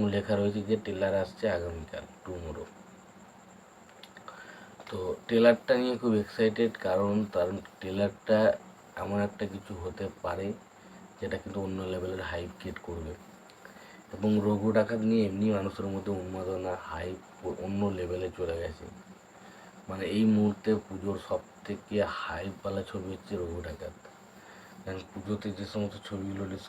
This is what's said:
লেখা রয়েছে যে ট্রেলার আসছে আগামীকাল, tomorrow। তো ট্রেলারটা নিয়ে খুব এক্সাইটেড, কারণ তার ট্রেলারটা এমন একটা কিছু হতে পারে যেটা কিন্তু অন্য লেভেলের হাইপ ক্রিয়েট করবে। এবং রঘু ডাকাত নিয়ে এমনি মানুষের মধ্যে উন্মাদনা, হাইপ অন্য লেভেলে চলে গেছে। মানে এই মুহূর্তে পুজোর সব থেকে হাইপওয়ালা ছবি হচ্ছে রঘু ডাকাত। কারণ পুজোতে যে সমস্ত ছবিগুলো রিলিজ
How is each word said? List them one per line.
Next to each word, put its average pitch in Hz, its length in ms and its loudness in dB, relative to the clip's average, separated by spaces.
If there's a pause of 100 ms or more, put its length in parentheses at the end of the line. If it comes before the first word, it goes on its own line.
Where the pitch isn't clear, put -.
(140)
লেখা 101 220 2
রয়েছে 101 340 2
যে 110 140 6
ট্রেলার 98 300 0 (100)
আসছে - 220 -6 (120)
আগামীকাল, 85 460 -6 (220)
tomorrow। 85 420 -8 (2250)
তো 107 80 -4 (300)
ট্রেলারটা 117 540 8
নিয়ে 127 200 2
খুব 120 120 4 (100)
এক্সাইটেড, 110 480 4 (160)
কারণ 98 260 4 (200)
তার 90 160 2 (300)
ট্রেলারটা 101 600 2 (640)
এমন 98 140 0 (100)
একটা 101 260 -6
কিছু 101 180 -10 (120)
হতে 92 220 -6 (180)
পারে 95 240 -2 (720)
যেটা - 240 -4
কিন্তু 98 220 -8
অন্য 95 140 -4 (140)
লেভেলের 92 360 -4
হাইপ 87 200 -6 (100)
ক্রিয়েট - 280 -8
করবে। 82 260 -8 (1040)
এবং 107 140 2 (160)
রঘু 104 300 4
ডাকাত 110 320 2
নিয়ে 113 200 6
এমনি 101 180 2 (100)
মানুষের 98 360 -4
মধ্যে 98 180 -2 (100)
উন্মাদনা, 92 520 -4 (160)
হাইপ 87 300 -6 (460)
অন্য 101 160 0 (180)
লেভেলে 90 280 -2 (100)
চলে 85 240 -2
গেছে। 80 240 -8 (1040)
মানে 95 140 -4 (140)
এই 110 60 6 (120)
মুহূর্তে 104 340 4 (160)
পুজোর 98 320 -4 (120)
সব 92 120 0 (240)
থেকে 104 300 -6 (260)
হাইপওয়ালা 95 680 -4
ছবি 92 240 -6
হচ্ছে - 280 -10
রঘু 87 260 -4
ডাকাত। - 280 -10 (840)
কারণ 95 180 -8 (120)
পুজোতে 104 360 -4 (100)
যে 101 160 -6
সমস্ত 101 220 -2 (120)
ছবিগুলো 98 380 -4
রিলিজ 95 240 -8